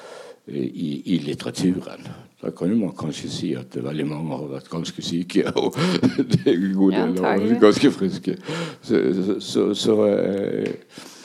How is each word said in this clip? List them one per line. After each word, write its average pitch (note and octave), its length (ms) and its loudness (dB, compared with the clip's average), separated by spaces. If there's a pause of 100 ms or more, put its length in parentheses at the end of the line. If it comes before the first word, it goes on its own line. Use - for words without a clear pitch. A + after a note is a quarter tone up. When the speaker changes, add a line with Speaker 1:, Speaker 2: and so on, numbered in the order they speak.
(480)
Speaker 1:
i, C#2 540 -6 (120)
i E2 40 4
litteraturen. - 880 -4 (340)
Da - 80 -6
kan E2 180 -4
jo G#2+ 80 2
man F#2 200 -2
kanskje D2+ 340 -6
si D#2+ 240 -4
at B1+ 240 -10
veldig C#2+ 300 -4
mange D2+ 260 -6
har C#2+ 160 -8
vært C2+ 200 -12
ganske E2 320 -8
syke, F2 500 0
<laughs> - 100 0
og - 140 -2 (420)
det - 240 2
er F2 140 4
en F#2+ 180 0
god F#2+ 180 6
Speaker 2:
Ja, F#2 140 2
Speaker 1:
del F2+ 120 0
av F#2 60 0
Speaker 2:
antagelig. G#2+ 360 4
Speaker 1:
ganske G#2+ 340 8
friske. - 420 -2 (460)
Så, A2+ 200 2 (120)
så, F#2+ 260 0
så, - 340 0
så, A2 220 2 (120)
eh, F#2+ 640 0 (520)